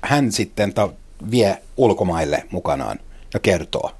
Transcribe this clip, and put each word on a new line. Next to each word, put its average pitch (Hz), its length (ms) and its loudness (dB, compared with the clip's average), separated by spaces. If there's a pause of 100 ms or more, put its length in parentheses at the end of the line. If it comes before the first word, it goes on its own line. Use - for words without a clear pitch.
hän 135 300 2
sitten 101 420 -2
ta-, 104 180 0 (380)
vie 110 280 2 (180)
ulkomaille 82 720 2
mukanaan 69 480 -4 (360)
ja - 60 -2
kertoo. - 600 0